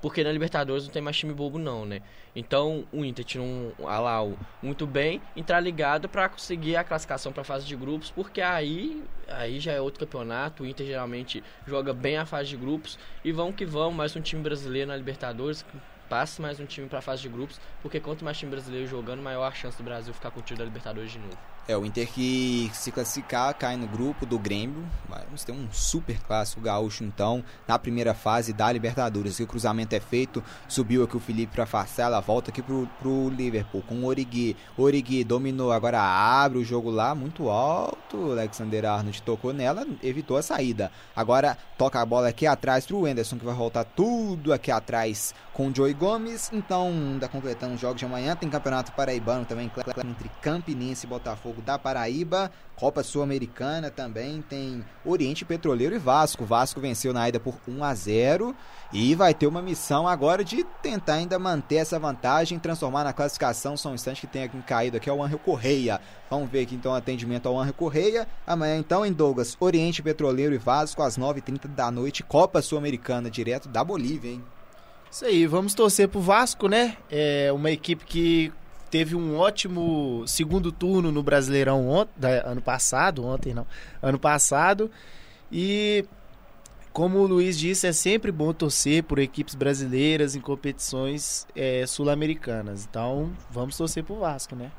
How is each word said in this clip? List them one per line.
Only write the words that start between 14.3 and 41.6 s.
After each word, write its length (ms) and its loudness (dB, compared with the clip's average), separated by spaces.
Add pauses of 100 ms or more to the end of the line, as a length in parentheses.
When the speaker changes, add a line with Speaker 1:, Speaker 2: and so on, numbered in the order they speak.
Speaker 1:
brasileiro 480 -4
na 80 -6
Libertadores, 680 -8 (440)
passa 320 -2
mais 200 -8
um 40 -10
time 240 -12
pra 140 -6
fase 200 -6
de 60 -10
grupos, 320 -10 (220)
porque 160 -6
quanto 260 -8
mais 140 -6
time 140 -8
brasileiro 340 -6
jogando, 340 -8
maior 240 -4
a 80 -2
chance 240 -8
do 60 -8
Brasil 320 -8
ficar 160 -8
com 80 -12
o 40 -10
título 180 -6
da 40 -4
Libertadores 460 -8
de 80 -12
novo. 180 -12 (300)
Speaker 2:
É, 100 0
o 80 0
Inter 260 -2
que 640 0
se 180 -8
classificar, 640 -2
cai 240 -4
no 100 -6
grupo 380 -2
do 140 -2
Grêmio. 480 -4 (200)
Vamos 380 -8
ter 80 -8
um 180 -8
super 480 -2
clássico 440 -2
gaúcho, 420 -2
então, 400 0 (220)
na 120 4
primeira 360 0
fase 400 0
da 180 2
Libertadores. 680 -2
E 40 -2
o 40 -2
cruzamento 480 0
é 60 2
feito, 420 0 (240)
subiu 380 4
aqui 140 -2
o 20 0
Felipe 320 -2
pra 120 0
afastar, 400 0
ela 160 4
volta 300 0
aqui 120 -6
pro, 260 -2 (100)
pro 300 0
Liverpool, 540 -2
com 140 -6
o 100 -2
Origi. 500 0 (220)
Origi 440 4
dominou, 480 0
agora 300 4
abre 560 6
o 80 2
jogo 240 0
lá, 260 2
muito 360 -4
alto, 800 0
Alexander 560 -2
Arnold 340 0
tocou 320 -2
nela, 340 0 (160)
evitou 360 -2
a 40 0
saída. 480 -2 (240)
Agora 440 4 (180)